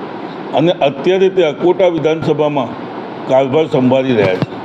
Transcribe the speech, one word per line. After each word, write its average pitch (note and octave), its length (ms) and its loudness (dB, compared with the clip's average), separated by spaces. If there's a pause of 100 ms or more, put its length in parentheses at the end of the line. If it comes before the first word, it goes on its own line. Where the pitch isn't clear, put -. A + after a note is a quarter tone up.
(540)
અને E3+ 180 2
અત્યારે F3+ 580 2
તે F#3 140 2
અકોટા F3 440 2
વિધાનસભામાં D3+ 800 0 (600)
કારભાર C3+ 380 2
સંભાળી C3 500 2
રહ્યા F#2+ 200 2
છે. - 140 -2 (160)